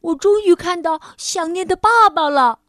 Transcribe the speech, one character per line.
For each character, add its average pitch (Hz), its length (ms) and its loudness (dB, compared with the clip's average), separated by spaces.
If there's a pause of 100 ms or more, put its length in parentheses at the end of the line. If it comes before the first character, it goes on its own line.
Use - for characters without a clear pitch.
我 330 140 -4
终 415 280 0
于 359 100 4
看 349 280 -4
到 311 200 -4 (160)
想 330 360 -8
念 370 140 -6
的 370 80 -2
爸 440 340 4
爸 311 200 -2
了。 262 400 0